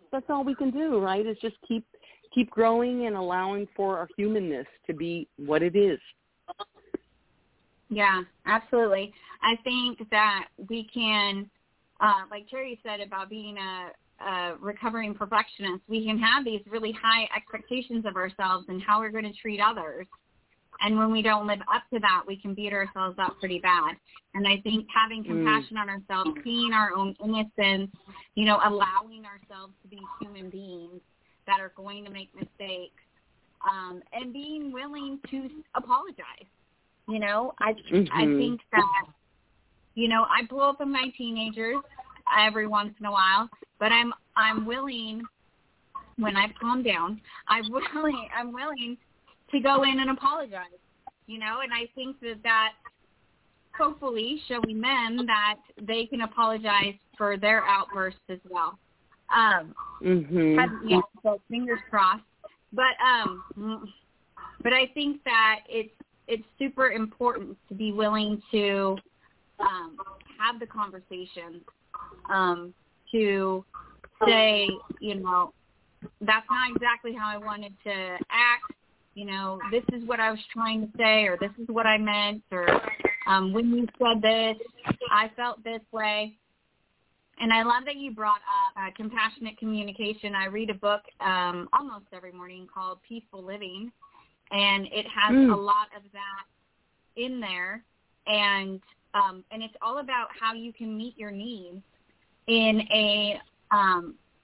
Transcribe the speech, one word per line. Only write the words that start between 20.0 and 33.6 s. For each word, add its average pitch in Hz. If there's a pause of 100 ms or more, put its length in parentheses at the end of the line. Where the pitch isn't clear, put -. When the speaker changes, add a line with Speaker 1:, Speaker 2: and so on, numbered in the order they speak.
Speaker 2:
And 214
when 220
we 220
don't 214
live 208 (140)
up 226 (100)
to 233
that, 190
we 196
can 196
beat 202
ourselves 196
up 185
pretty 180
bad. 175 (380)
And 202
I 196
think 220
having 220
Speaker 1:
Mm. 214
Speaker 2:
compassion 170
on 208
ourselves, 196 (120)
seeing 233
our 214
own 196
innocence, 208 (420)
you 214
know, 208
allowing 208
ourselves 196 (100)
to 202
be 202 (100)
human 196
beings 180 (460)
that 196
are 190
going 202
to 208
make 196
mistakes, 190 (640)